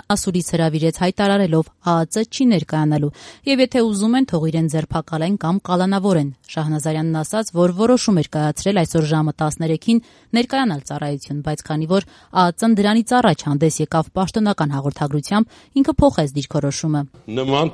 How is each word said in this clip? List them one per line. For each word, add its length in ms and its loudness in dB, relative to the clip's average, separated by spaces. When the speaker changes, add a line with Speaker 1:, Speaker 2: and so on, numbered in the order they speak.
Speaker 1:
ասուլիս 400 -2
հրավիրեց 480 0
հայտարարելով. 680 2
«Ա 120 0
Ծ 240 -4
չի 160 -2
ներկայանալու, 640 2
և 220 2
եթե 180 0
ուզում 320 0
են, 160 2
թող 160 0
իրեն 240 0
ձերբակալեն 720 -2
կամ 140 0
կալանավորեն»։ 640 0
Շահնազարյանն 720 -2
ասաց, 400 -4
որ 220 2
որոշում 420 2
էր 140 -4
կայացրել 460 0
այսօր 280 0
ժամը 220 0
տասներեքին 600 0
ներկայանալ 500 0
ծառայություն, 560 -6
բայց 240 -4
քանի 240 -2
որ 160 2
Ա 380 -2
Ծ-ն 240 2
դրանից 400 2
առաջ 200 4
հանդես 320 2
եկավ 320 0
պաշտոնական 600 0
հաղորդագրությամբ, 720 -2
ինքը 180 2
փոխեց 320 2
դիրքորոշումը։ 600 -2
Speaker 2:
«Նման 400 2